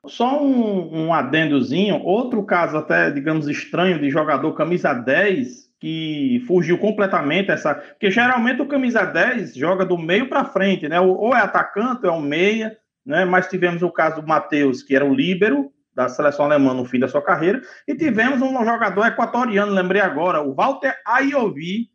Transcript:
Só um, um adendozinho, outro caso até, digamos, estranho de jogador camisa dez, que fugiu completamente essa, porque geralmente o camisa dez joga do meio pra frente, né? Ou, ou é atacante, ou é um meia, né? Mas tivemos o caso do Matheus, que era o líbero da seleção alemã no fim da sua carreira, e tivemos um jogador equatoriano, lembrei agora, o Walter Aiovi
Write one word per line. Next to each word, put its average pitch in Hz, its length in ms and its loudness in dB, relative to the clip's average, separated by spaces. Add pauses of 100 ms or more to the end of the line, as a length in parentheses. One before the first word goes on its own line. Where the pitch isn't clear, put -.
Só 277 380 -2
um, 196 640 0
um 165 80 0
adendozinho, 151 880 0
outro 220 420 0
caso 170 320 0
até, 165 340 0
digamos, 147 380 -2
estranho 165 500 -2
de 143 120 0
jogador 147 420 0
camisa 165 400 0
dez, 135 720 0 (160)
que 151 680 -2
fugiu 175 300 2
completamente 190 760 0
essa, 151 240 0
porque - 360 -4
geralmente 247 500 2
o 277 80 -4
camisa 247 360 0
dez 175 500 -2
joga 180 300 0
do 175 120 0
meio 185 320 0
pra 285 160 0
frente, 190 440 0
né? 170 120 2
Ou, 185 160 4
ou 226 180 0
é 233 60 4
atacante, 196 680 -2
ou 170 60 2
é 165 40 -2
um 160 40 -4
meia, 202 560 0 (280)
né? 160 200 0
Mas 185 240 2
tivemos 170 340 -2
o 175 80 0
caso 156 300 -2
do 156 80 -12
Matheus, 147 540 0
que 135 120 -2
era 139 120 4
o 135 80 2
líbero 190 580 0 (220)
da 127 140 0
seleção 147 360 0
alemã 139 300 4
no 127 100 -4
fim 127 140 -4
da 131 100 2
sua 143 140 -2
carreira, 185 400 0 (260)
e 294 60 -4
tivemos 254 480 0
um 262 220 -2
jogador 220 420 0
equatoriano, 220 680 0
lembrei 185 300 2
agora, 160 400 0
o 131 120 -4
Walter 208 420 0 (100)
Aiovi 226 880 -2